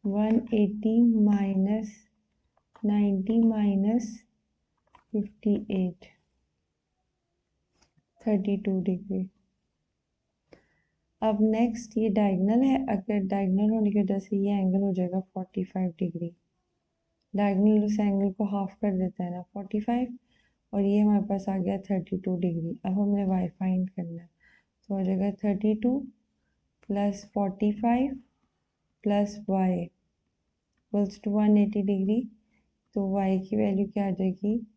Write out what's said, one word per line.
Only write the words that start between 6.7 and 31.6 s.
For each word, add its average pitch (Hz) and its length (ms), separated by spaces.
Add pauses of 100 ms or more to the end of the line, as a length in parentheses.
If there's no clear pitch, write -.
थर्टी 202 360
टू 190 240
degree। 185 420 (2000)
अब 214 200
next 220 560
ये 220 100
diagonal 202 540
है, 269 140 (100)
अगर 208 400
diagonal 196 440
होने 214 200
की 208 100
वजह 196 180
से 196 180
ये 202 220
एंगल 190 240
हो 196 100
जाएगा 180 280
फ़ोर्टी 185 440
फ़ाइव 185 340
degree। 170 320 (1040)
Diagonal 208 500
उस 208 160
angle 196 320
को 208 160
हाफ 196 320
कर 196 180
देता 185 260
है 175 60
ना, 180 140
फ़ोर्टी 202 360
फ़ाइव, 247 380 (540)
और 202 100
ये 202 180
हमारे 208 260
पास 196 220
आ 196 100
गया 190 220
थर्टी 190 400
टू 185 160
degree। 170 480
अब 190 160
हमने 202 240
वाई 185 240
find 185 420
करना 170 320
है, 170 60 (600)
तो 202 60
हो 190 100
जाएगा 190 260 (100)
थर्टी 208 340
टू 240 240 (880)
प्लस 202 360 (100)
फ़ोर्टी 202 380
फ़ाइव 247 480 (840)
plus 208 340 (120)
y 190 220
equals - 1500
to 208 100
one 208 280
eighty 208 240